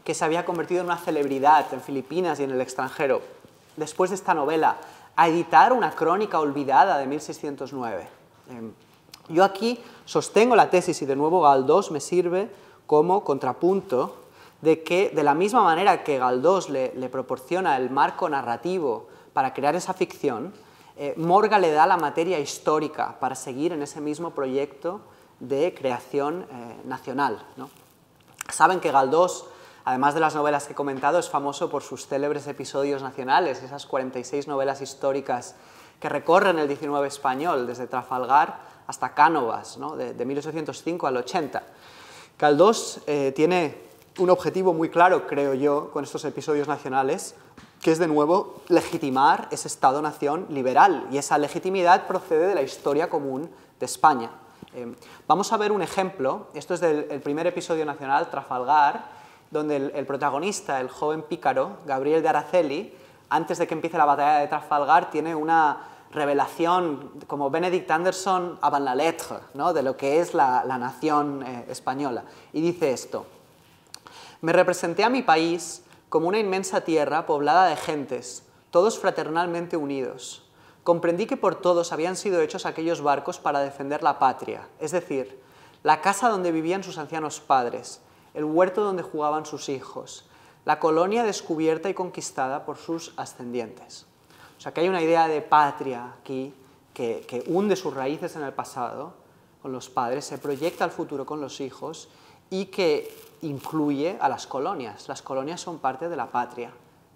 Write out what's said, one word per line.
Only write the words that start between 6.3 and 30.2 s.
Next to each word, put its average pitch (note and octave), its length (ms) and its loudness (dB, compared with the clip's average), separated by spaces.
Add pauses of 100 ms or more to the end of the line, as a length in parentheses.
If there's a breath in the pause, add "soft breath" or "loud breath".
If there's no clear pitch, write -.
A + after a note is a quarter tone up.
olvidada D3 560 4
de C#3 100 -2
mil C#3+ 140 -4
seiscientos C#3+ 540 -10
nueve. A2+ 340 -8 (400)
Em, A2+ 240 -14 (560 soft breath)
yo E3+ 160 4
aquí A3 340 0 (280 loud breath)
sostengo A3 500 4
la D#3+ 140 8
tesis, - 320 2
y - 20 -4
de C3+ 100 0
nuevo D#3+ 280 2
Galdós D3 480 6
me D3 100 -6
sirve F3 500 -2 (360 loud breath)
como F3 360 4
contrapunto, D3 920 -2 (460 loud breath)
de D#3+ 200 4
que F#3 280 2
de D3+ 120 0
la C#3+ 120 4
misma G#3 280 2
manera F3 400 4
que C#3+ 160 0
Galdós C3 520 2
le, C3 240 -2
le B2+ 160 -8
proporciona C#3 680 -2
el B2+ 140 -2
marco E3 400 0
narrativo C3+ 800 -4 (260 loud breath)
para C3 180 0
crear D3 240 0
esa F3+ 160 -4
ficción, D3+ 640 -4 (420 loud breath)
eh, C#3 220 -6
Morga G3+ 400 4
le F3 120 4
da D3+ 160 6
la F#3 120 4
materia E3 400 0
histórica D3+ 800 -2
para C3+ 140 -2
seguir C#3+ 400 -4
en D3 80 -4
ese C#3+ 180 -10
mismo D3+ 300 -6
proyecto C#3+ 720 -4 (360 loud breath)
de C3+ 380 -2
creación, C#3+ 720 -4
eh, A#2 340 -14
nacional, B2+ 600 -4 (140)
¿no? C3+ 100 -14 (800)
Saben E3+ 320 4
que D#3+ 100 0
Galdós, C#3 540 4 (400 loud breath)
además C3+ 280 2
de D#3+ 80 -2